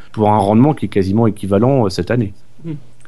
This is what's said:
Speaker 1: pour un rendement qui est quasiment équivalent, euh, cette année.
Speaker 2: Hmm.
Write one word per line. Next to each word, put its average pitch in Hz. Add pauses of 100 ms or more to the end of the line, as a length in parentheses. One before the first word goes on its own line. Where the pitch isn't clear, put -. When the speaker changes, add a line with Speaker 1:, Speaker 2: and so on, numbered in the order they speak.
(140)
Speaker 1:
pour 107
un 107
rendement 107
qui -
est 95
quasiment 101
équivalent, 107
euh, -
cette 101
année. 113 (300)
Speaker 2:
Hmm. 160 (320)